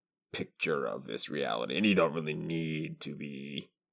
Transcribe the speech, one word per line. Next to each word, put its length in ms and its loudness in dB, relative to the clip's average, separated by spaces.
picture 540 -2
of 200 -4
this 220 -6
reality, 480 0
and 80 4
you 120 8
don't 180 6
really 200 0
need 640 -4
to 160 -8
be 540 -10